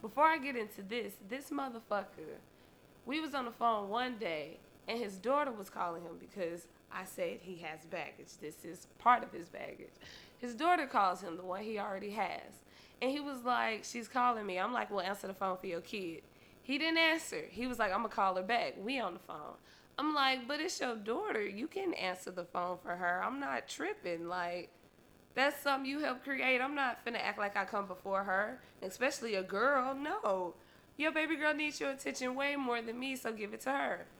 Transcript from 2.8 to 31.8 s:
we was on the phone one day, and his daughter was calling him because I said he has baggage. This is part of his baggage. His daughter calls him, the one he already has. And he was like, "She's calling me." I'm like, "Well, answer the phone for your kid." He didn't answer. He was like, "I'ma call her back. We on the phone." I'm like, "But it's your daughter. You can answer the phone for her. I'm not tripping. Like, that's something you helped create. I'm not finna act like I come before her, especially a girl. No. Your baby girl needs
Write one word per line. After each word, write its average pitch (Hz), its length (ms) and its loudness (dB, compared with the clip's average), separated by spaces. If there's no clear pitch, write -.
we 294 140 0
was 294 140 -4
on 262 100 0
the 240 60 -4
phone 220 380 2
one 240 300 0
day, 160 400 -4
and 233 120 -2
his 202 180 -4
daughter 269 340 2
was 208 180 -8
calling 175 340 -4
him 170 160 -10
because 175 500 -6
I 185 120 -8
said 190 380 -4
he 180 140 -10
has 160 300 -10
baggage. 151 540 -10
This 147 240 -12
is 180 220 -12
part 240 260 8
of - 80 -12
his 170 160 -10
baggage. - 460 -12
His 240 160 -6
daughter 320 320 6
calls 190 360 4
him, 170 140 -6
the 180 80 -8
one 185 180 -4
he 214 160 -4
already 202 320 -4
has. - 520 -4
And 262 80 4
he 285 100 0
was 277 240 -6
like, 226 400 2
"She's 233 240 -6
calling 247 360 4
me." 185 140 0
I'm 220 160 2
like, 214 160 0
"Well, 202 100 0
answer 196 260 -2
the 190 80 -4
phone 190 220 0
for 185 100 -8
your 170 140 -4
kid." 170 420 -6
He 269 140 -2
didn't 330 220 4
answer. 320 500 2
He 220 180 -4
was 247 120 -4
like, 208 140 2
"I'ma 220 160 0
call 190 260 2
her 185 80 0
back. 175 340 0
We 240 240 -2
on 185 140 -2
the 185 60 -12
phone." 151 360 -12
I'm 302 160 2
like, 262 320 4
"But 285 140 -2
it's 339 200 -2
your 240 160 0
daughter. 233 460 -2
You 208 240 -4
can 381 280 -2
answer 185 360 -4
the 180 140 -6
phone 180 340 -2
for 175 180 -4
her. 180 280 2
I'm 262 160 -2
not 269 280 -2
tripping. 180 600 -4
Like, 175 400 -4
that's 285 280 4
something 269 280 2
you 285 100 0
helped 262 240 0
create. 262 360 4
I'm 277 140 0
not 262 300 0
finna 233 160 -2
act 208 180 0
like 202 180 0
I 196 80 2
come 202 220 -2
before 190 380 0
her, 208 360 0
especially 233 540 0
a 190 60 2
girl. 254 520 4
No. 269 600 0
Your 311 140 4
baby 311 240 2
girl 302 180 4
needs 294 260 -2